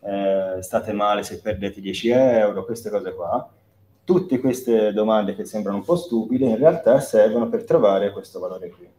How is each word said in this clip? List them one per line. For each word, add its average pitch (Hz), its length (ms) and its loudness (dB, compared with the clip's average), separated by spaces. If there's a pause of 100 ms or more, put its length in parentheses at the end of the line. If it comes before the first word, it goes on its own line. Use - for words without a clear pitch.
eh, 98 560 -2
state 110 320 -4
male 104 300 0
se 95 180 -12
perdete 98 400 -6
dieci 95 280 -4
euro, 117 560 4
queste 110 260 -8
cose 95 240 -4
qua. 101 340 -6 (560)
Tutte 185 360 0
queste 117 520 0
domande 107 420 0
che 101 100 -8
sembrano 101 340 -6
un 101 60 -8
po' 175 120 2
stupide 120 500 -2
in 110 100 2
realtà 143 420 4
servono 113 500 2
per 113 160 -4
trovare 101 460 2
questo - 300 -14
valore 90 300 -10
qui 87 280 -20